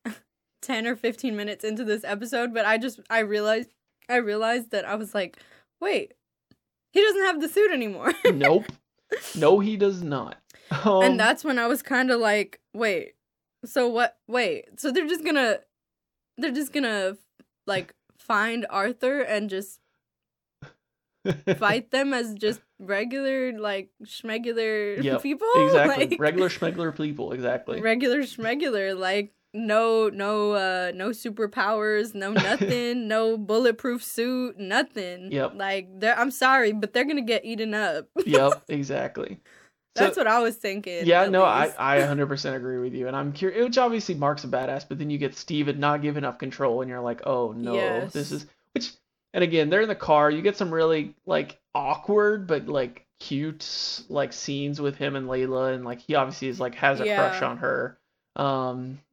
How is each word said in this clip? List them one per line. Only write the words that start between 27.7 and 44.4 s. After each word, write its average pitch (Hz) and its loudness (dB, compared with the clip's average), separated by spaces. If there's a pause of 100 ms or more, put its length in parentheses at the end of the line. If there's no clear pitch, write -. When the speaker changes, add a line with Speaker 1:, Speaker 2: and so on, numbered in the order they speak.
Speaker 1:
regular 247 2
schmegular, 226 -4
like, 196 -2 (240)
no, 226 2
no, 208 0
uh, 185 0
no 185 -4
superpowers, 214 -2
no 196 -4
Speaker 2:
<laughs> 190 2
Speaker 1:
nothing, 240 -2
no 226 2
bulletproof 233 2
suit, 254 -4
nothing. 190 -4
Speaker 2:
Yep. 190 -2
Speaker 1:
Like, 196 -4 (120)
they're, 226 2
I'm 254 0
sorry, 254 4
but 208 -4
they're 247 2
gonna 285 -2
get 226 -2
eaten 220 -4
up. 196 -2
<laughs> 359 0
Speaker 2:
Yep, 139 4
exactly. 139 -6 (580)
So, 233 4
Speaker 1:
That's - 4
what 285 2
I 226 4
was 226 0
thinking, 190 -6
Speaker 2:
yeah, 170 8
Speaker 1:
at 202 2
Speaker 2:
no, 190 6
I, 139 4
Speaker 1:
least. 151 -4
Speaker 2:
I 139 2
a 139 6
hundred 143 0
percent 139 -4
agree 127 -4
with 123 -4
you, 127 -4
and 131 -4
I'm 143 -4
cur-, 190 0
which 247 0
obviously 226 2
Mark's 143 0